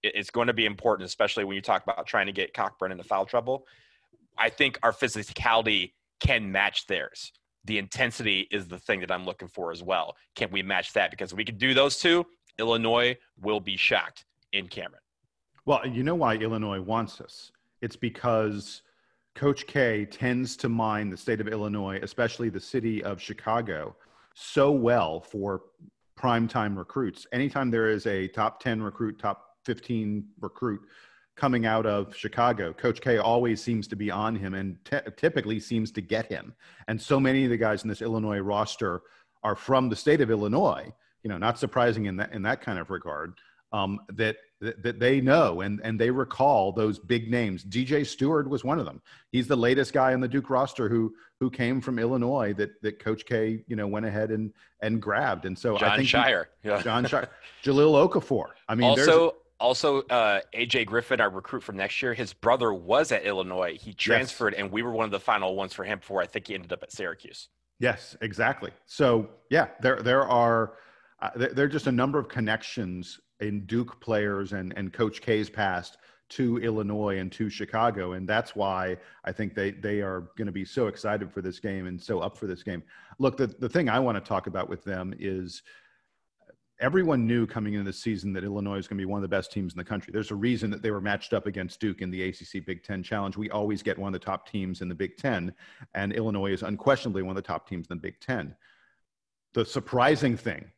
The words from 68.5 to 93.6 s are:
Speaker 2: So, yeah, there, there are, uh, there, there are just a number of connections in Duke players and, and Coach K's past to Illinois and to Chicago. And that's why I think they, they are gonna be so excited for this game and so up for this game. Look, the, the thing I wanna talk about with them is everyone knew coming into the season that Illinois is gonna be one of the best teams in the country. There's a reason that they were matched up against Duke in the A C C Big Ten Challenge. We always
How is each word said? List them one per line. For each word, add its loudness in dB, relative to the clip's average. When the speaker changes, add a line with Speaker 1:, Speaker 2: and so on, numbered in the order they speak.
Speaker 2:
So, 2
yeah, 4
there, 2
there 4
are, 4
uh, -4
there, -2
there 2
are 2
just -2
a 2
number 2
of -6
connections -4
in -4
Duke -2
players 0
and, -6
and -6
Coach 0
K's 0
past -2
to 0
Illinois -2
and -6
to -4
Chicago. 0
And -6
that's 0
why -2
I -6
think -6
they, 0
they -4
are -6
gonna -4
be -6
so -2
excited -4
for -8
this -8
game -6
and -8
so -4
up -6
for -10
this -8
game. -8
Look, 2
the, 2
the -6
thing 2
I 4
wanna 2
talk -2
about -4
with -8
them -6
is -6
everyone 2
knew 2
coming -4
into -2
the -4
season -4
that -4
Illinois -4
is -6
gonna -6
be -4
one -2
of -2
the -2
best -2
teams -4
in -10
the -8
country. -6
There's -2
a -6
reason 0
that -6
they 0
were -4
matched -2
up 0
against -6
Duke -2
in -4
the -4
A -2
C -14
C -8
Big -10
Ten -8
Challenge. -4
We -6
always -2